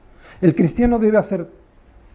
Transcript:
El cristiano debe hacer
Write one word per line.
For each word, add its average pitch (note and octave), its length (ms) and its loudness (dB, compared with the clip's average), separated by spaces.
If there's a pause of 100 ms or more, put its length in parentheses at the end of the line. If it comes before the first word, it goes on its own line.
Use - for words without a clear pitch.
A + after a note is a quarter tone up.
(420)
El E3+ 140 2
cristiano A#3 440 0
debe G#3+ 180 2
hacer G3 300 -4 (680)